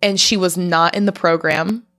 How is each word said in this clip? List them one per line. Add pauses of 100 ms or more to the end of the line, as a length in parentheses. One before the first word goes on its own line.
And
she
was
not
in
the
program. (140)